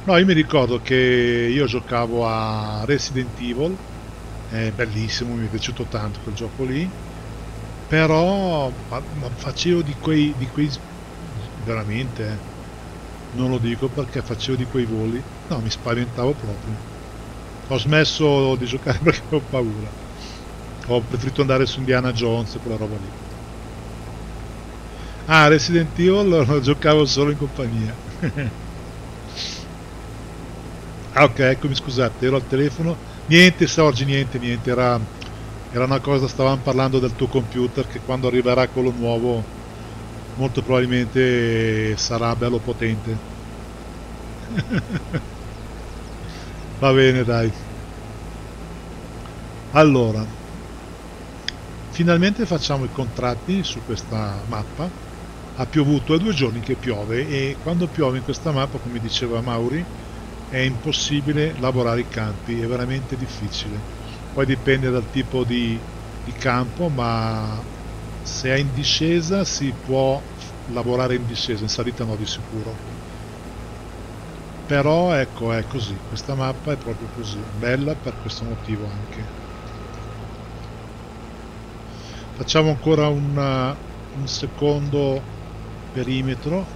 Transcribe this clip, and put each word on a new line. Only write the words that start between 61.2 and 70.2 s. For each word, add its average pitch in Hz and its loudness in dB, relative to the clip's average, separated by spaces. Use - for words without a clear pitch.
lavorare 123 2
i 120 -2
campi, 110 -2
è 117 0
veramente 127 -2
difficile. 104 -6
Poi 135 2
dipende 135 2
dal 120 0
tipo 127 -2
di, 117 0
di 120 -8
campo, 127 -2
ma 113 -2
se - -2
è 135 4
in 139 2
discesa 165 2
si 135 -2
può 135 2